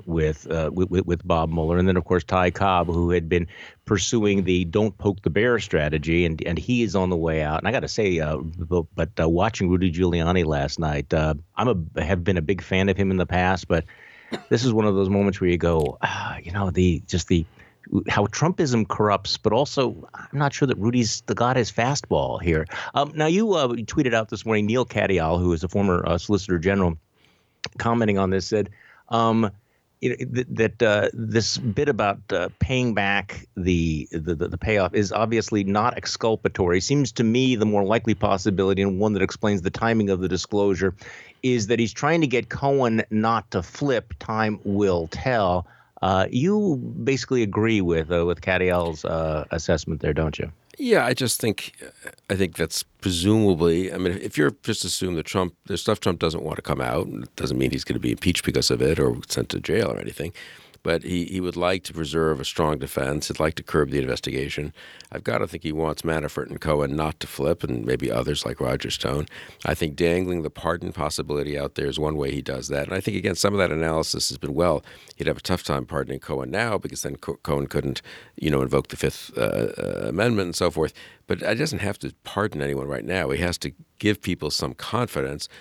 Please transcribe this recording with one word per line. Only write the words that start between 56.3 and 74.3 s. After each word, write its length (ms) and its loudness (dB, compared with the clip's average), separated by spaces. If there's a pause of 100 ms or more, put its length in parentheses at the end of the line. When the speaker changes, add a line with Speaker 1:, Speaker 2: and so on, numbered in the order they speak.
Speaker 2:
want 140 -6
to 40 -8
come 200 -2
out, 260 0
it 300 -10
doesn't 200 -2
mean 140 2
he's 140 -4
gonna 120 -2
be 140 0
impeached 320 0
because 260 2
of 120 0
it 180 4
or 180 2 (120)
sent 200 -2
to 120 -4
jail 280 0
or 80 -4
anything. 360 -8 (500)
But 180 0
he, 240 -2
he 160 -4
would 140 -4
like 300 0
to 80 -12
preserve 460 0
a 60 -8
strong 320 0
defense. 500 -4
He'd 120 -6
like 160 0
to 80 -10
curb 260 0
the 80 -2
investigation. 760 -4 (400)
I've 120 -10
gotta 240 -2
think 160 -10
he 80 -4
wants 320 -2
Manafort 480 -4
and 100 -10
Cohen 340 0
not 260 -2
to 60 -10
flip, 360 -2
and 200 -4
maybe 280 -2
others 340 -2
like 160 -6
Roger 300 -2
Stone. 340 -2 (400)
I 80 0
think 220 -2
dangling 480 0
the 80 -6
pardon 400 -4
possibility 640 -4
out 160 -6
there 140 -4
is 100 -6
one 200 -2
way 140 -2
he 120 -4
does 240 -6
that. 160 -2
And 100 -8
I 60 -2
think, 180 -4
again, 160 -2
some 220 0
of 20 0
that 140 2
analysis 580 -2
has 80 -8